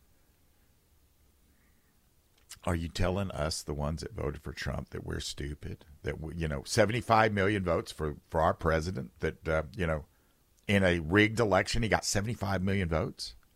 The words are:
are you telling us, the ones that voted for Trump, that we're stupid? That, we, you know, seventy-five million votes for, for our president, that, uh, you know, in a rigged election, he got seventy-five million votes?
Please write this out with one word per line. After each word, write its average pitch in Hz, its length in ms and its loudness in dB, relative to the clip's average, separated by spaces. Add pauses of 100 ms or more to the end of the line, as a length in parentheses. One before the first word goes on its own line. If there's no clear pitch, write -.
(2750)
are 90 100 0
you 82 140 -4
telling 92 420 0
us, 76 320 -4
the 76 100 -8
ones 73 280 -2
that - 160 -10
voted 73 260 -6
for 71 100 -10
Trump, - 380 -6
that - 160 -10
we're - 140 -6
stupid? - 640 -10 (180)
That, 73 180 -6
we, 78 140 -8
you 82 140 -2
know, 69 180 -4
seventy-five 110 640 4
million 101 300 2
votes 90 300 0
for, 76 240 -4 (140)
for 80 100 2
our 85 120 6
president, 80 680 0
that, 80 280 -4
uh, 80 140 0 (140)
you 87 100 -2
know, 78 200 -2 (600)
in 101 160 4
a 87 160 4
rigged 104 400 4
election, 104 460 2
he 107 40 -2
got 87 160 2
seventy-five 98 580 -2
million 95 260 0
votes? - 480 -4 (200)